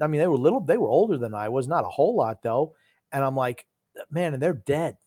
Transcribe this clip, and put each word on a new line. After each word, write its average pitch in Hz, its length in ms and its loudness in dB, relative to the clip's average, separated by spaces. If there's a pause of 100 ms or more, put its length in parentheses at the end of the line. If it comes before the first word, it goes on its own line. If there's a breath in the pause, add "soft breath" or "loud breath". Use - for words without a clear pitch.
I 151 40 0
mean, 151 140 0
they 175 60 4
were 156 100 4
little, 170 240 2
they 170 160 2
were 170 120 0
older 175 280 4
than 113 180 -6
I 104 140 -4
was, 127 200 -2
not 151 160 0
a 90 40 -6
whole 180 280 2
lot 113 260 -2
though. 131 320 -2 (380)
And 139 120 0
I'm 135 120 -2
like, 127 300 -4 (440)
"Man, 156 240 -2
and 131 80 -4
they're 170 120 2
dead." 143 520 -2